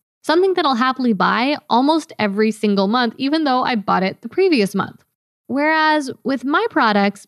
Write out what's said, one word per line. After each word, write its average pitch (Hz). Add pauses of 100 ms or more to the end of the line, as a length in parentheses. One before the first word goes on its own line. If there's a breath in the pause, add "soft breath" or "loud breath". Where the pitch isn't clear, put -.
(220)
something 359
that 349
I'll 269
happily 247
buy 202 (140)
almost 294
every 214
single 202
month, 233
even 294
though 254
I 254
bought 185
it -
the 226
previous 311
month. - (440)
Whereas 311 (140)
with 262
my 339
products, 208